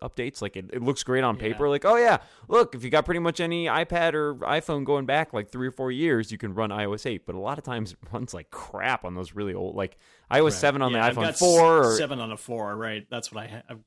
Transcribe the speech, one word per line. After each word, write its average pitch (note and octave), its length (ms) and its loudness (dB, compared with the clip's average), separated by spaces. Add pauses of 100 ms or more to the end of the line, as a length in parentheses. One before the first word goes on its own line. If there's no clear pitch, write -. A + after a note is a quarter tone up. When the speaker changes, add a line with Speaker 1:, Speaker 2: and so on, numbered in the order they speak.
Speaker 1:
updates. - 360 -8
Like, G2+ 160 -8
it, F#2+ 160 -12
it A#2+ 120 -6
looks C3+ 180 0
great C3 220 0
on A#2+ 140 2
Speaker 2:
Yeah. - 40 -10
Speaker 1:
paper. A2+ 260 0
Like, C#3+ 160 0
"Oh, G#3 120 6
yeah, A#3 240 6 (280)
look, - 280 4
if A#2+ 80 -12
you B2 80 -4
got D3+ 140 4
pretty E3+ 160 -2
much E3+ 180 -2
any E3+ 260 -2
iPad E3 480 0
or D3 220 -2
iPhone D3 500 -2
going C#3 220 0
back, D3+ 260 0
like, G#2 160 -6
three B2+ 180 -6
or C3 40 -6
four B2+ 200 -6
years, B2+ 400 0
you G#2+ 60 -10
can G2+ 160 -6
run G#2 180 -2
I G#2 140 -2
O G2+ 80 -2
S G#2+ 140 -6
eight." A2 180 -6
But F#2 80 -10
a F#2 60 -8
lot A#2+ 180 -6
of D3+ 60 -14
times A2 300 -6
it - 40 -20 (160)
runs A#2 220 -8
like E2 160 -16
crap A2 520 -6
on F2+ 120 -8
those F2+ 180 -10
really G2+ 220 -6
old, F#2+ 200 -8
like, F#2+ 220 -6 (320)
I C#3 120 4
O D#3 40 6
S D3+ 80 4
Speaker 3:
Right. F#2+ 60 -4
Speaker 1:
seven C#3 240 2
on B2 80 2
Speaker 2:
Yeah, A#2 80 0
Speaker 1:
the A2+ 80 4
Speaker 2:
I've B2 80 2
Speaker 1:
iPhone A#2 80 -2
Speaker 2:
got E3 100 0
s-, - 60 -6
Speaker 1:
four E3 460 8
or A2+ 120 4
Speaker 2:
seven C3+ 220 -2
on A2+ 120 -6
a G#2+ 60 -10
four, G#2+ 400 -6
right? G#2+ 320 -8
That's A#2+ 220 -10
what A2+ 140 -12
I - 20 -14
ha-, A2 200 -14
I've A#2 200 -16